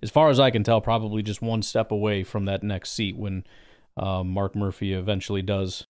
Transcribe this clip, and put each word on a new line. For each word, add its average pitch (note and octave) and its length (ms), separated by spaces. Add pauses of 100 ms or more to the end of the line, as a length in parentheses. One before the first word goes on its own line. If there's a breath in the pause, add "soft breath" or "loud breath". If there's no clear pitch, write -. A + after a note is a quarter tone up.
as G#2+ 80
far D#3 200
as C3+ 100
I C3+ 120
can A#2 120
tell, A2+ 160
probably A2 420
just G#2+ 200
one A2+ 220
step - 280
away G#2 320
from G2 220
that G2 180
next G2+ 280
seat G2 260
when, G2 260 (540 soft breath)
uh, F#2+ 260
Mark F#2+ 320
Murphy G2 380
eventually F#2+ 480
does G2 480